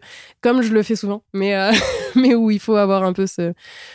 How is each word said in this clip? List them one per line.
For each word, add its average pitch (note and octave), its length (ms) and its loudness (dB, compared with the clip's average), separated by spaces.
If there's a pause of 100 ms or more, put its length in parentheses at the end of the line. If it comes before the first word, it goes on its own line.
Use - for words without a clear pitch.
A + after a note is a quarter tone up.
(420)
comme B3 200 2
je A3 100 0
le A3 120 4
fais A3 120 -4
souvent, G3+ 280 -6 (100)
mais, G3 220 -2
euh, G3 160 0
<laughs> - 440 -2
mais B3+ 200 4
où A3+ 160 2
il G#3 80 0
faut A3 160 -2
avoir G3 300 2
un F#3 80 0
peu G3 120 -2
ce, F3 280 -4 (420)